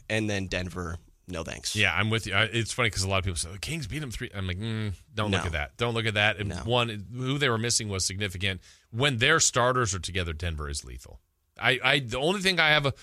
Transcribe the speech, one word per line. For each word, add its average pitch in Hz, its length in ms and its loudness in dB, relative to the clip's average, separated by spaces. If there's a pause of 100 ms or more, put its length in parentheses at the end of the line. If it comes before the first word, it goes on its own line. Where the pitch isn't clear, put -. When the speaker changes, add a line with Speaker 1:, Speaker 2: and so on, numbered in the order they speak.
Speaker 1:
and 107 200 0
then 98 180 -2
Denver, 87 500 -4 (300)
no 85 160 -6
thanks. - 320 -6
Speaker 2:
Yeah, 98 180 4
I'm 98 160 0
with 110 180 -2
you. 95 60 -6
I, 101 100 4
it's 110 280 -2
funny 120 180 0
'cause 98 140 -2
a 95 60 -2
lot 98 100 2
of 90 60 -2
people 90 120 -2
say, 85 140 -6
"The 101 80 -12
Kings 147 280 -6
beat 143 160 -6
'em 127 80 -10
three." 120 220 -8
I'm 95 140 -4
like, 90 120 -2
"Mm, 110 340 -2 (200)
don't 107 180 0
look 92 100 2
Speaker 1:
No. 80 60 -2
Speaker 2:
at 82 60 -4
that. 73 240 -4
Don't 120 160 0
look 113 120 0
at 113 80 0
that." 104 240 4
And 101 120 -4
Speaker 1:
No. 82 80 -6
Speaker 2:
one, 113 580 0
who 131 220 -2
they 143 120 4
were 117 80 2
missing 113 320 0
was 95 160 -2
significant. 95 560 -2 (300)
When 131 260 2
their 151 220 6
starters 123 560 4
are 92 40 -2
together, 87 340 -2
Denver 76 360 -4
is 73 140 -6
lethal. - 360 -16 (400)
I, 123 240 4
I, 139 160 6
the 123 200 -4
only 185 220 0
thing 180 180 2
I 156 100 6
have 151 160 6
a 135 160 2